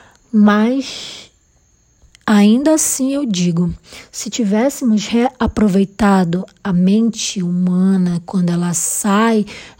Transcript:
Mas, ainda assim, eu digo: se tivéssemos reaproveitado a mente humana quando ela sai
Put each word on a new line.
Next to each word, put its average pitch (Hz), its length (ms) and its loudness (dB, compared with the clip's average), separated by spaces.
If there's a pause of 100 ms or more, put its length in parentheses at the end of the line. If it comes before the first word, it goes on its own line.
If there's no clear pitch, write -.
(320)
Mas, 214 1000 0 (920)
ainda 226 520 4
assim, 269 380 -2
eu 285 120 -4
digo: 175 480 -2 (380)
se - 180 -12
tivéssemos 220 800 -2
reaproveitado 196 1400 0 (180)
a 202 80 -4
mente 196 680 0
humana 180 840 0
quando 175 240 0
ela 175 240 -2
sai 214 720 0 (320)